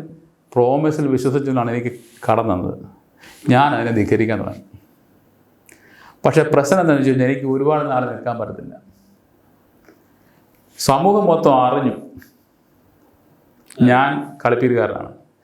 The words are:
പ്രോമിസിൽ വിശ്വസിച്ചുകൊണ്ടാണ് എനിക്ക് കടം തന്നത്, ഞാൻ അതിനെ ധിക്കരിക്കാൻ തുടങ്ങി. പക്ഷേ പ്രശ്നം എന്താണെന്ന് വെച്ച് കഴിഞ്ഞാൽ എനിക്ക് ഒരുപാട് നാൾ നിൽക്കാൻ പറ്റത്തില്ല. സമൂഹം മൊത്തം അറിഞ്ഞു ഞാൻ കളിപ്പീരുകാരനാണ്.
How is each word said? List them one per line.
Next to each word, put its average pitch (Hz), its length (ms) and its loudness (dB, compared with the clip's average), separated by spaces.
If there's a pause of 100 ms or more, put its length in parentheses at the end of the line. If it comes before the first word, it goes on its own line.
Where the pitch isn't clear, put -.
(540)
പ്രോമിസിൽ 147 520 0 (100)
വിശ്വസിച്ചുകൊണ്ടാണ് 131 580 -2
എനിക്ക് 120 180 -6 (360)
കടം 113 240 2
തന്നത്, 92 260 -6 (760)
ഞാൻ 139 140 4 (100)
അതിനെ 117 220 -4
ധിക്കരിക്കാൻ 107 440 0
തുടങ്ങി. - 200 -12 (1600)
പക്ഷേ 151 160 4 (120)
പ്രശ്നം 143 280 2
എന്താണെന്ന് 147 200 2
വെച്ച് 131 100 2
കഴിഞ്ഞാൽ 127 200 2
എനിക്ക് 135 240 -4
ഒരുപാട് 147 360 0
നാൾ 127 100 0 (100)
നിൽക്കാൻ 113 300 -8
പറ്റത്തില്ല. - 320 -12 (2250)
സമൂഹം 190 420 2
മൊത്തം 156 220 4 (120)
അറിഞ്ഞു 131 300 -2 (1900)
ഞാൻ 135 220 4 (320)
കളിപ്പീരുകാരനാണ്. 123 680 0 (320)